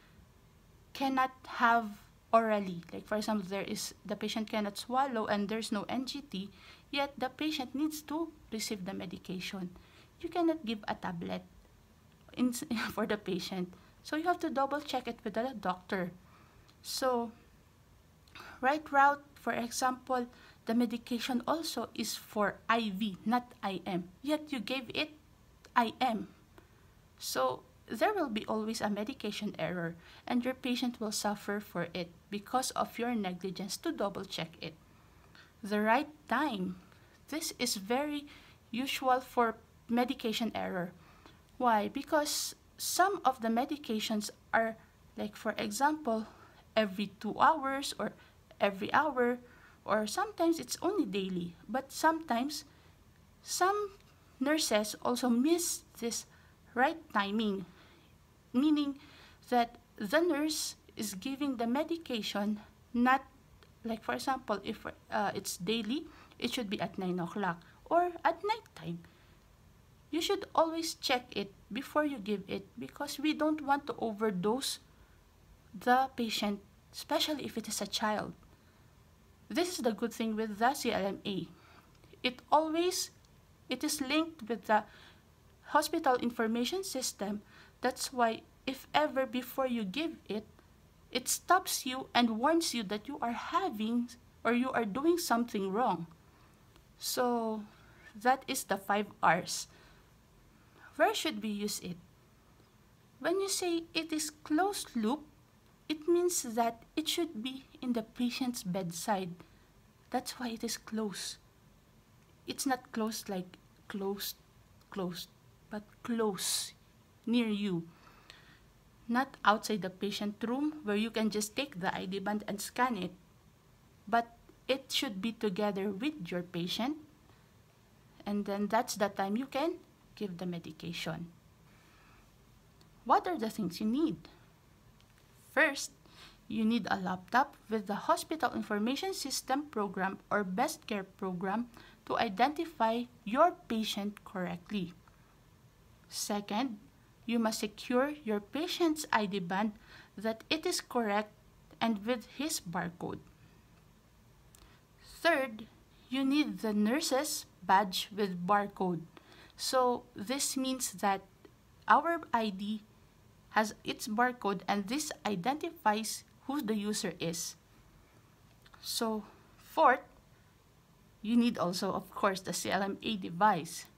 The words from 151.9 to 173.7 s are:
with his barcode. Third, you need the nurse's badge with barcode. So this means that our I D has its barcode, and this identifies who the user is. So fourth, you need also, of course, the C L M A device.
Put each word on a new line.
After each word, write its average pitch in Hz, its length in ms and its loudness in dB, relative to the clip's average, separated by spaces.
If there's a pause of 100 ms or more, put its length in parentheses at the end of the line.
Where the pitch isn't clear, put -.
with 233 220 -2 (100)
his 311 240 -2
barcode. 170 580 -6 (2000)
Third, 262 460 2 (440)
you 269 140 0
need 269 360 2
the 214 140 0
nurse's 262 720 2 (180)
badge 190 520 4
with 185 300 -2
barcode. 196 560 2 (560)
So 247 460 2 (100)
this 254 440 -2
means 262 420 -2
that 196 220 2 (640)
our 311 320 6 (140)
I 226 180 4
D 208 320 -4 (720)
has 214 180 2 (120)
its - 200 -4
barcode, 220 640 0
and 202 180 2
this 285 280 -4 (120)
identifies 214 1000 -2 (200)
who 285 160 -4
the 220 140 0
user 208 440 -2
is. 165 360 -4 (1300)
So 220 420 -2 (340)
fourth, 311 460 6 (1200)
you 226 140 4
need 240 200 6
also, 180 360 0
of - 200 -6
course, 190 280 2
the - 120 -6
C - 160 -2
L 190 140 2
M 196 180 -2
A 220 140 -2
device. 185 680 2 (120)